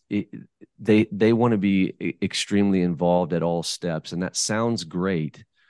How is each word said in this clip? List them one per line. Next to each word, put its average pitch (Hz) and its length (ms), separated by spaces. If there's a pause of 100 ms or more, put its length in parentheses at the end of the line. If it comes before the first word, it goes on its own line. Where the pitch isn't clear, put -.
it, 101 200 (500)
they, 107 320
they 107 220
wanna 117 260
be 95 420
e-, - 220
extremely 101 600
involved 87 500
at 82 100
all 85 200
steps. 80 500
And 87 100
that - 140
sounds 113 480
great, 87 600 (260)